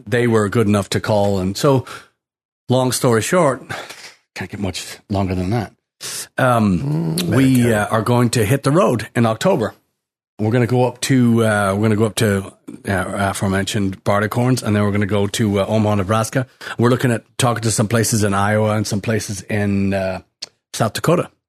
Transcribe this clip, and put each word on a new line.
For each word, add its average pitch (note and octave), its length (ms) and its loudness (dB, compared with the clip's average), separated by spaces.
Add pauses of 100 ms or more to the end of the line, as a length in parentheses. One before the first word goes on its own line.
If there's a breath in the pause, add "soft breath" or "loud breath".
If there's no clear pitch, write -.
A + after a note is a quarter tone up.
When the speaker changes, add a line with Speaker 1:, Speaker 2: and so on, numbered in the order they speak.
Speaker 1:
they A#2+ 220 0
were G#2+ 200 2
good G#2+ 200 0
enough G2+ 220 0
to G2+ 100 -2
call. G2+ 400 0
And F#2+ 160 -4
so, C3+ 300 2 (800 loud breath)
long B2+ 240 2
story A#2 300 2
short, D#3 400 0 (720 loud breath)
can't F#2+ 160 -10
get G2+ 100 -10
much - 380 -8 (120)
longer F#2+ 240 0
than F2+ 160 -2
that. A2+ 220 -4 (640 loud breath)
Um, A#2+ 800 0
Speaker 2:
Mm, F2+ 180 -2
Speaker 1:
we, C3 300 4
Speaker 2:
okay. A#2 100 2
Speaker 1:
uh, G#2 140 0
are A2 140 0
going A#2+ 280 2
to A2+ 140 0
hit C3 180 0
the C3+ 80 0
road D3+ 460 2
in A#2 100 4
October. A2+ 480 0 (640)
We're G#2+ 120 0
gonna B2 160 2
go B2 200 2
up A#2+ 160 -8
to, A#2 440 4
uh, G2+ 280 0
we're G#2 100 0
gonna G#2+ 120 2
go A2 80 2
up G#2 120 -2
to, G2 360 0 (360)
uh, G2 420 -2
aforementioned F#2+ 760 -4
Barleycorns, A2+ 580 0
and G#2 140 0
then G#2 60 2
we're G#2 100 0
gonna G#2 140 0
go G2+ 200 0
to, G2+ 340 0
uh, F#2+ 60 0
Omaha, G#2+ 300 0
Nebraska. A2 500 -2 (320 loud breath)
We're A#2 120 4
looking B2+ 200 2
at A2+ 140 -2 (140)
talking A#2 240 0
to A2+ 80 0
some G#2+ 180 0
places A2+ 360 0
in G2 100 0
Iowa G#2+ 420 0
and G#2 100 -2
some G#2 140 -4
places G#2+ 420 -4
in, G2+ 520 -2
uh, F#2 260 -4 (540)
South A#2 180 -2
Dakota. - 380 0 (180)